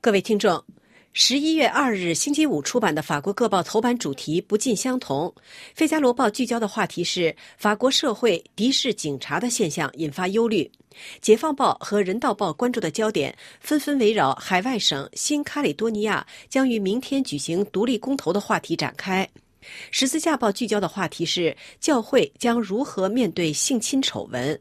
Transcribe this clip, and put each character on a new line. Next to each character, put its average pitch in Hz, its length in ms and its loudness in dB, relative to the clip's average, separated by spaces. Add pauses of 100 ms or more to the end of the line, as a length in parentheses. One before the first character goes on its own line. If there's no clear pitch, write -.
各 233 100 2
位 196 100 4
听 208 180 0
众， 185 240 2 (520)
十 - 240 2
一 311 160 2
月 294 120 4
二 262 240 2
日 180 220 0
星 285 200 0
期 302 120 4
五 202 160 0
出 - 180 -2
版 190 160 2
的 156 60 0
法 151 180 -2
国 196 140 -4
各 226 160 0
报 190 140 2
头 214 180 0
版 247 160 2
主 156 160 -4
题 151 260 -4
不 - 160 -4
尽 214 220 2
相 254 240 -2
同。 151 320 -4 (420)
《费 320 140 2
加 311 100 2
罗 254 140 4
报》 247 180 2
聚 247 140 -2
焦 233 160 -2
的 214 80 0
话 202 180 -2
题 - 160 -6
是 165 320 0 (220)
法 208 180 2
国 247 160 2
社 269 220 2
会 202 320 2 (100)
敌 233 160 2
视 269 220 0
警 143 260 -4
察 147 220 -4
的 240 80 -2
现 220 220 0
象 143 240 -2
引 147 180 -6
发 185 160 -2
忧 226 180 2
虑。 208 240 0 (520)
《解 214 120 8
放 294 220 0
报》 214 260 2
和 208 220 0
《人 190 160 -2
道 247 140 2
报》 196 200 -2
关 247 160 0
注 247 80 -2
的 175 120 -2
焦 220 200 0
点 151 240 -2 (260)
纷 302 200 0
纷 285 160 -2
围 226 160 4
绕 143 220 4
海 - 260 0
外 240 180 -2
省 147 360 -2
新 294 280 -2
卡 294 200 -6
里 190 100 2
多 220 160 -2
尼 208 140 -2
亚 208 240 -2 (240)
将 262 180 2
于 226 100 0
明 202 220 0
天 269 240 -2
举 143 140 -6
行 170 340 -2
独 202 140 0
立 247 100 0
公 262 180 -2
投 208 160 -4
的 185 80 2
话 196 220 0
题 - 160 -4
展 151 220 -4
开。 185 280 -2 (640)
《十 - 160 0
字 302 140 -2
架 311 160 0
报》 226 160 2
聚 233 140 -4
焦 208 120 0
的 196 80 0
话 175 220 -4
题 - 160 -4
是 165 320 0 (240)
教 262 220 2
会 214 360 2
将 240 220 2
如 214 240 -2
何 190 240 -2
面 220 240 2
对 170 180 0
性 220 300 0
侵 269 220 0
丑 - 280 -4
闻。 123 300 -2